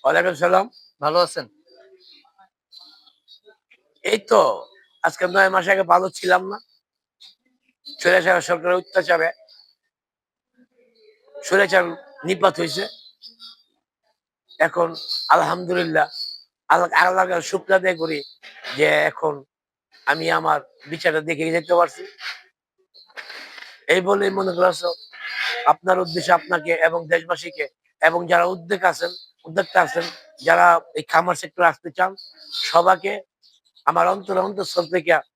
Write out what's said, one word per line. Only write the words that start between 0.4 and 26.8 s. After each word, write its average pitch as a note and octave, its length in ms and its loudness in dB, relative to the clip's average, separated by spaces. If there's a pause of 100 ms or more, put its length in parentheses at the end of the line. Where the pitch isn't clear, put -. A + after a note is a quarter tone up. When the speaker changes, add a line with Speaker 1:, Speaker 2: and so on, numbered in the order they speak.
Speaker 2:
ভালো D3+ 180 0
আছেন? D#3+ 260 -2 (2500)
Speaker 1:
এই A3 140 0
তো, G#3+ 220 4 (640)
আজকে E3 240 0
নয় F#3+ 220 4
মাস F#3 200 0
আগে F#3+ 140 2
ভালো F3 280 4
ছিলাম F#3 380 0
না, G3+ 80 -10 (1400)
স্বৈরাচার F3 400 4
সরকারের F3 360 -2
অত্যাচারে E3+ 520 0 (2000)
স্বৈরাচার F#3+ 500 2 (400)
নিপাত F#3 340 0
হয়েছে। E3+ 260 -4 (1800)
এখন E3 280 0 (400)
আলহামদুলিল্লাহ, E3+ 760 0 (640)
আল্লাহ, E3+ 240 2
আল্লাহর F#3 360 2
কাছে F3 200 -4
শুকর F#3+ 240 -2
আদায় F#3 240 2
করি D#3+ 220 -4 (580)
যে D3+ 100 2 (240)
এখন D#3 240 -4 (720)
আমি D#3+ 240 -2
আমার D#3+ 300 0 (260)
বিচারটা D#3 340 -2
দেখে D#3 300 -6
যেতে E3 240 0
পারছি। E3+ 280 0 (1900)
এই F3+ 120 4
বলে G3+ 300 0
মনে F#3+ 220 -4
করছো, F3 360 0 (800)
আপনার F3+ 320 2
উদ্দেশ্যে F3 340 -2
আপনাকে E3+ 400 -2
এবং E3 360 0